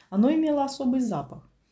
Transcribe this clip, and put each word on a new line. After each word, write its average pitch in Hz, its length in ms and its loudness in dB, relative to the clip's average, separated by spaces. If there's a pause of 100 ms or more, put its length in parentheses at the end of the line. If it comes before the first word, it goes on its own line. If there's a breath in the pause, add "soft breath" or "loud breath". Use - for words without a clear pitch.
оно 214 220 4
имело 311 320 2
особый 262 360 -2
запах. 196 480 -6 (240)